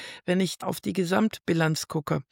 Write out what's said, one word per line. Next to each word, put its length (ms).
wenn 160
ich 200
auf 200
die 120
Gesamtbilanz 920
gucke 340